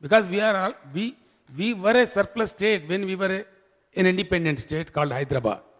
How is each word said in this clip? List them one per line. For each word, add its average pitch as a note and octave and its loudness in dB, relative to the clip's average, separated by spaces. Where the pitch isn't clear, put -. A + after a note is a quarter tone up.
Because G3 4
we G3 -2
are G#3+ 2
all, F#3+ -2
we, A3 -6
we G#3+ -2
were G3+ 2
a B3 6
surplus G3+ -2
state F#3+ -2
when G3 -2
we F#3+ -4
were F#3 -2
a, G3 -6
an F#3 4
independent F3+ 2
state D#3 -6
called D3 0
Hyderabad. B2+ -2